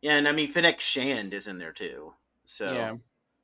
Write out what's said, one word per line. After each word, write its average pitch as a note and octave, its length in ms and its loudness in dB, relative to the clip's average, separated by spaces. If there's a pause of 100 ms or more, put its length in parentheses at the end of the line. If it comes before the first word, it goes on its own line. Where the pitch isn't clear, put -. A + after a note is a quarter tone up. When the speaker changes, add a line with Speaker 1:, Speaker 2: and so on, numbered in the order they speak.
Speaker 1:
Yeah, D3 140 4
and D3 120 6
I D3 40 4
mean, D3+ 200 0
Fennec E3+ 280 4
Shand B2 540 -2
is G2 140 -6
in F#2 100 -10
there D#2+ 140 -10
too, D2+ 420 -10 (300)
so G2 280 -6
Speaker 2:
Yeah. A2+ 240 -2 (480)